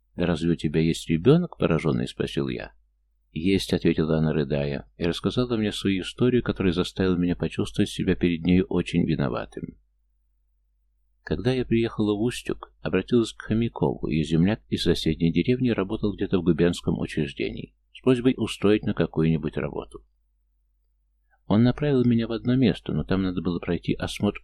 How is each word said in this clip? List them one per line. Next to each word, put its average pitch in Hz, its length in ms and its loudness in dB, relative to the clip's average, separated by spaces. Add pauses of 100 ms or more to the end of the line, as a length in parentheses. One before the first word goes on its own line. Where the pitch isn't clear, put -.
(160)
«Разве 85 340 0
у 82 60 2
тебя 80 240 -2
есть 80 280 0
ребёнок?» 135 480 2
поражённый 73 520 0
спросил 71 400 -4
я. 58 240 -8 (580)
«Есть», 92 420 0
ответила 82 460 2
она, 78 140 2
рыдая, 71 640 -2
и 82 80 -6
рассказала 113 520 -2
мне 107 140 0
свою 95 320 -2
историю, 120 400 0
которая 95 300 0
заставила 92 440 0
меня 87 200 0
почувствовать - 540 -2
себя 90 260 -2
перед 85 280 0
нею 90 240 4
очень 90 360 0
виноватым. - 720 -4 (1400)
Когда 92 300 -2
я 127 120 0
приехала 107 500 2
в 101 60 -4
Устюг, - 600 -4
обратилась 110 520 0
к - 100 -18
Хомякову, 107 640 -2
её 78 160 2
земляк 82 440 2
из 95 140 -4
соседней 82 500 0
деревни 123 380 2
работал 101 440 -2
где-то 95 260 0
в - 20 -4
губернском 85 560 0
учреждении, - 720 -6 (200)
с - 80 -20
просьбой 127 360 2
устроить 107 480 0
на 110 100 -2
какую-нибудь 80 600 0
работу. - 460 -8 (1500)
Он 107 140 4
направил 127 420 2
меня 117 240 2
в 117 40 -4
одно 117 240 0
место, - 360 2
но 76 120 -2
там 95 180 0
надо 90 180 -2
было 87 180 -2
пройти - 360 -2
осмотр - 500 -4